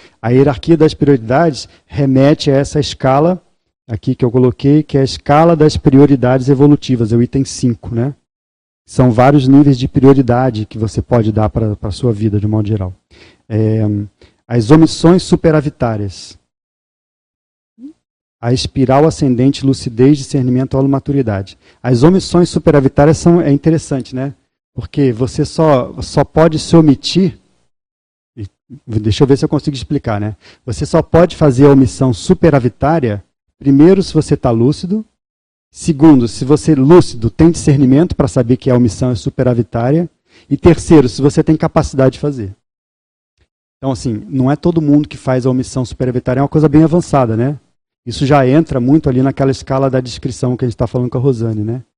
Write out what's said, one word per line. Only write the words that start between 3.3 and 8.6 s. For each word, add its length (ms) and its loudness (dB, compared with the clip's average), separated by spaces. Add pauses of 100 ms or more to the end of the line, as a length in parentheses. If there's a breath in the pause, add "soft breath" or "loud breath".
aqui 260 -6
que 100 -2
eu 60 0
coloquei, 540 2
que 120 -6
é 40 2
a 40 0
escala 520 2
das 200 2
prioridades 720 2
evolutivas, 640 2
é 40 2
o 60 2
item 220 -2
cinco, 480 -6
né? 220 -4 (720)